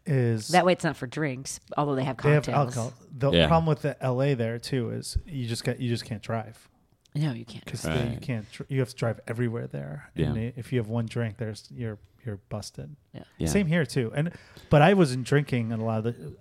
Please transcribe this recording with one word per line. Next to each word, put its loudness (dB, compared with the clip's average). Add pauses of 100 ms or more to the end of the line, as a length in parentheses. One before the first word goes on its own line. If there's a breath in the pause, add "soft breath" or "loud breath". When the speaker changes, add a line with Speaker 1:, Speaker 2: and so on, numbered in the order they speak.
Speaker 1:
is 2
Speaker 2:
That 6
way, 6
it's -2
not 0
for -8
drinks, -6 (160)
although 2
they 0
have -2
Speaker 1:
they 4
have 6
Speaker 2:
cocktails. 2
Speaker 1:
alcohol. -2 (220)
The 2
Speaker 3:
Yeah. 8
Speaker 1:
problem 4
with 0
the -4
L 0
A 2
there -2
too -2
is -6 (100)
you -6
just -4
got, -2
you -2
just -2
can't -8
drive. -8 (460)
Speaker 2:
No, 0
you -10
can't. -16
Speaker 1:
'Cause -10
they, -2
you 0
Speaker 3:
Right. -6
Speaker 1:
can't -6
dr-, -12
you 0
have 0
to -16
drive -2
everywhere -4
there. -10
And 2
Speaker 3:
Yeah. 0
Speaker 1:
they, -4
if -8
you 2
have -2
one -2
drink, -4
there's, -10
you're, -8 (300)
you're -8 (100)
busted. -12 (180)
Speaker 2:
Yeah. -14 (160)
Speaker 3:
Yeah. 0
Speaker 1:
Same 2
here 2
too. -2
And, -2 (360 loud breath)
but 8
I 8
wasn't 4
drinking 2
a -2
lot 0
of -4
the, -6